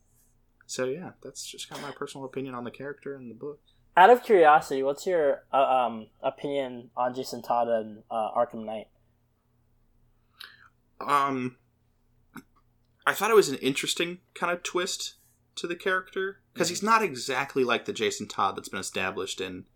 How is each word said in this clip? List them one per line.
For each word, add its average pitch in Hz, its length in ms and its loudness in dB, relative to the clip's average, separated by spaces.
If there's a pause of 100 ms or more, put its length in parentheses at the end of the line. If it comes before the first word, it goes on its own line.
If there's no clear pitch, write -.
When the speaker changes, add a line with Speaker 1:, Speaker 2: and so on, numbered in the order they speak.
(680)
Speaker 1:
so - 200 -6
yeah, 143 240 -8 (120)
that's - 220 -16
just - 240 -14
kinda 143 180 -14
my 139 60 -12
personal 139 320 -12
opinion 131 300 -10
on 120 100 -10
the 117 60 -12
character 139 460 -12
and 127 140 -16
the 110 40 -16
book. 139 260 -14 (360)
Speaker 2:
Out 185 140 12
of 240 120 8
curiosity, 156 640 6
what's 139 220 -2
your, 156 360 2 (100)
uh, 127 40 4 (300)
um, 113 200 -8 (160)
opinion 131 760 -6
on 127 180 -2
Jason 123 280 -8
Todd 120 260 0
and, 110 420 -4
uh, 110 220 -4
Arkham 117 320 -2
Knight? 107 220 -10 (2250)
Speaker 1:
Um, 135 560 0 (1500)
I 143 60 4
thought 202 180 -2
it 226 60 4
was 175 120 6
an 135 100 -4
interesting 170 600 -4 (160)
kind 175 180 -4
of - 100 -6
twist - 520 -6 (420)
to - 100 -8
the 170 100 -8
character, 190 640 -4 (140)
'cause - 160 -2
he's 180 80 -6
Speaker 2:
Mm-hmm. 196 80 -4
Speaker 1:
not 220 160 6
exactly 135 600 -2
like 120 220 2
the 104 80 -6
Jason 104 340 -2
Todd 98 300 -2
that's - 120 -12
been 101 120 -8
established 95 600 -6
in 92 360 -10